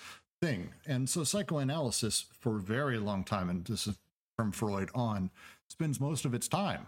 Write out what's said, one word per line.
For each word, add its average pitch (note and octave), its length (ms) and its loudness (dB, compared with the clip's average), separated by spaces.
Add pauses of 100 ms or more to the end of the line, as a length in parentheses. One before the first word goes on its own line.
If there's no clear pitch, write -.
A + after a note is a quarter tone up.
(420)
thing. A2+ 320 0 (140)
And C3 200 2
so E3 160 0
psychoanalysis C#3+ 1000 0 (140)
for A2 180 2
a - 20 0
very A#2 380 2
long G2+ 260 0
time, F#2 260 2
and F2+ 160 0
this G#2+ 200 -2
is G#2 120 -2 (380)
from A2 160 2
Freud G2 440 0
on, G#2+ 340 0 (400)
spends D3 300 -2
most C#3 260 0
of B2+ 80 2
its A#2 140 -2
time D#3 400 0